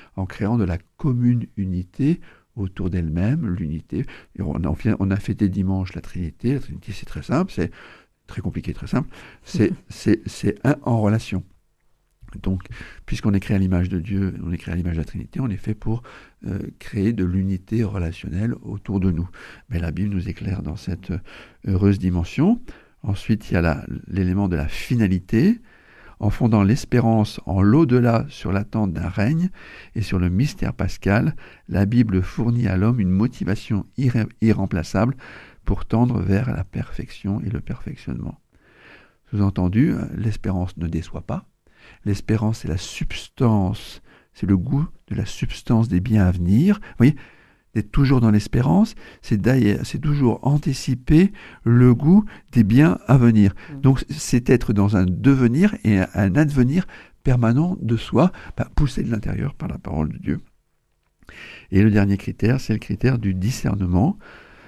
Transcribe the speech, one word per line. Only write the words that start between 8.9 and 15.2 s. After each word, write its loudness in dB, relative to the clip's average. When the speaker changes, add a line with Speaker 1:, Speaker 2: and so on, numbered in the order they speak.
Speaker 1:
C'est, 0
Speaker 2:
<laughs> -20
Speaker 1:
c'est, 0
c'est -4
un 2
en 0
relation. -2
Donc, -2
puisqu'on 0
est 2
créé -2
à 2
l'image 0
de -4
Dieu, -4
on -6
est -6
créé -10
à -4
l'image -4
de -4
la -4
Trinité, -10